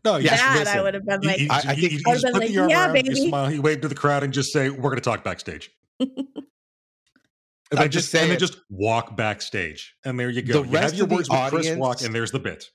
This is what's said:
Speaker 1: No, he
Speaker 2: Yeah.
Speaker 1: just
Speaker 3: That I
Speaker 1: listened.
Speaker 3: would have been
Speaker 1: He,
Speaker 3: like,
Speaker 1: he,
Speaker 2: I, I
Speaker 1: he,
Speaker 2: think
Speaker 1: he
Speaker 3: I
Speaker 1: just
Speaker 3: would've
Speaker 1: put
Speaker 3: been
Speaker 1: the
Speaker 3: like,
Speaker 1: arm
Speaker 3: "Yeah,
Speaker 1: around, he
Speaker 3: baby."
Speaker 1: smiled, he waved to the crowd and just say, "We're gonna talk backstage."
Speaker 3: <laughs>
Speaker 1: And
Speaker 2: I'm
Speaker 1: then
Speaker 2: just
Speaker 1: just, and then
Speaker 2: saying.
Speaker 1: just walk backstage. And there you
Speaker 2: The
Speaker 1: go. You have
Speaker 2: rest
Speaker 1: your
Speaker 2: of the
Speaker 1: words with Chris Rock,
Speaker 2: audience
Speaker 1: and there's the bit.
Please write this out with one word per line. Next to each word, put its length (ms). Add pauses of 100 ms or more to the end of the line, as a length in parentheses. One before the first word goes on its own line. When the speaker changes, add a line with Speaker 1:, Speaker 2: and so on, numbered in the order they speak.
Speaker 1:
No, 120
he 80
Speaker 2:
Yeah. 60
Speaker 1:
just 120
Speaker 3:
That 100
I 60
Speaker 1:
listened. 240
Speaker 3:
would 120
have 100
been 160
Speaker 1:
He, 60
Speaker 3:
like, 120
Speaker 1:
he, 100
Speaker 2:
I, 60
I 200
Speaker 1:
he, 120
Speaker 2:
think 60
Speaker 1:
he 140
Speaker 3:
I 60
Speaker 1:
just 120
Speaker 3:
would've 80
Speaker 1:
put 80
Speaker 3:
been 60
Speaker 1:
the 0
Speaker 3:
like, 140
Speaker 1:
arm 80
Speaker 3:
"Yeah, 180
Speaker 1:
around, 80
he 80
Speaker 3:
baby." 260
Speaker 1:
smiled, 240
he 60
waved 240
to 40
the 80
crowd 280
and 100
just 200
say, 160
"We're 200
gonna 120
talk 220
backstage." 480 (280)
Speaker 3:
<laughs> 120 (1600)
Speaker 1:
And 100
Speaker 2:
I'm 40
Speaker 1:
then 80
Speaker 2:
just 200
Speaker 1:
just, 20
and 80 (100)
then 80
Speaker 2:
saying. 0
Speaker 1:
just 200 (100)
walk 480
backstage. 760 (120)
And 120
there 120
you 120
Speaker 2:
The 120
Speaker 1:
go. 60
You 120
have 20
Speaker 2:
rest 220
Speaker 1:
your 80
Speaker 2:
of 60
the 60
Speaker 1:
words 140
with 200
Chris 220
Rock, 100
Speaker 2:
audience 220
Speaker 1:
and 120
there's 160
the 80
bit. 360